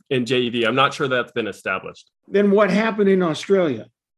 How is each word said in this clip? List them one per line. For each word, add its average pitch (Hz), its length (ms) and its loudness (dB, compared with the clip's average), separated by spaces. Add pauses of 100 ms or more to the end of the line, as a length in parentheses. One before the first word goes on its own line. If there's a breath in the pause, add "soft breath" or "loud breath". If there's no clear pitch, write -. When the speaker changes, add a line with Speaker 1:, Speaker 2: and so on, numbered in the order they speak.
(100)
Speaker 1:
in 131 160 -2
J 127 140 0
E 120 100 -2
V. 117 140 -2
I'm 113 100 2
not 135 200 2
sure 147 120 -4
that's 123 260 -2
been 113 140 -4
established. 95 640 -10 (160)
Speaker 2:
Then 202 240 2
what 202 200 4
happened 208 380 0
in 190 140 4
Australia? 160 640 -2 (320)